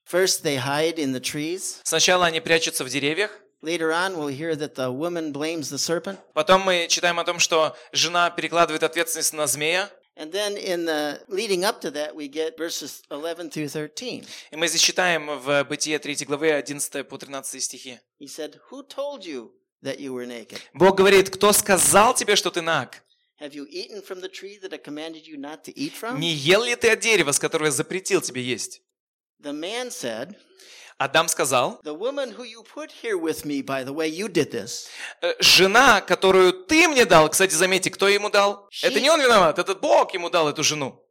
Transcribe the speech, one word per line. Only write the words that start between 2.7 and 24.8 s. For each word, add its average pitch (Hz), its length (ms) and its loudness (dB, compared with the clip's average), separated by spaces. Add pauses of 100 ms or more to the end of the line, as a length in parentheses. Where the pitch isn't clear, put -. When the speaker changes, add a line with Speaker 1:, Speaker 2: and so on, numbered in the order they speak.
Speaker 2:
в 131 60 -6
деревьях. 151 420 -2 (300)
Speaker 1:
Later 160 300 -2
on, 185 240 -2
we'll 147 200 -6
hear 160 200 -4
that 147 200 -6
the 127 160 -2
woman 160 400 -6
blames 147 380 -6
the 139 80 -8
serpent. 170 400 -4 (160)
Speaker 2:
Потом 185 280 4
мы 180 280 0
читаем 175 300 0
о 170 40 -2
том, 175 160 -4
что 160 360 2 (160)
жена 175 400 0
перекладывает 160 520 0
ответственность 160 500 -2
на 151 140 -4
змея. 156 420 -2 (280)
Speaker 1:
And 156 140 -14
then 202 260 -4
in 175 280 -4
the 151 440 -4
leading 196 340 -2
up 214 180 -2
to 165 100 -8
that, 147 240 -8
we 147 120 -10
get 160 300 -6
verses 156 520 -10
eleven 165 400 -10
through 151 200 -6
thirteen. 156 560 -10 (260)
Speaker 2:
И 147 40 -16
мы 165 120 -2
здесь 160 140 -2
читаем 160 580 0
в 143 240 0
Бытие 147 360 -4
третьей 143 280 -8
главы 147 240 0
одиннадцатое 143 520 -4
по 139 140 -14
тринадцатые 135 440 -12
стихи. 123 380 -10 (200)
Speaker 1:
He 139 80 -18
said, 151 320 -12 (100)
Who 277 180 -16
told 277 360 -10
you 127 280 -12 (320)
that 135 160 -8
you 135 140 -10
were 123 120 -10
naked? 117 340 -14 (140)
Speaker 2:
Бог 185 240 6
говорит: 190 320 8
«Кто 208 240 4
сказал 202 600 4
тебе, 208 220 0
что 180 160 0
ты 175 100 -2
наг? 160 400 -4 (380)
Speaker 1:
Have 147 140 -14
you 143 160 -14
eaten 196 340 -12
from 185 180 -14
the 180 80 -10
tree 196 320 -16
that 185 120 -12
I 151 40 -10
commanded 156 480 -12